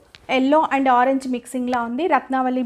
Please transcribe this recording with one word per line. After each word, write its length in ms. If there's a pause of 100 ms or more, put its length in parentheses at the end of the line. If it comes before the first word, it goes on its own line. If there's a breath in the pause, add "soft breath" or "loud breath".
(360)
yellow 260 (140)
and 120 (120)
orange 260 (100)
మిక్సింగ్లా 440 (100)
ఉంది. 140 (100)
రత్నావళి 520